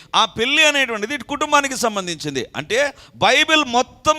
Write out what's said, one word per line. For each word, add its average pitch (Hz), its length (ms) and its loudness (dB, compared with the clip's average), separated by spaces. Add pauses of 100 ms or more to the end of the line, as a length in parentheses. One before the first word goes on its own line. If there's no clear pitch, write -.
(160)
ఆ 208 100 4
పెళ్లి 262 400 0
అనేటువంటిది 247 480 -2
ఇటు 247 100 -8
కుటుంబానికి 285 540 0
సంబంధించింది. 165 680 -4 (100)
అంటే 226 380 -2 (220)
బైబిల్ 294 500 2
మొత్తం 247 540 0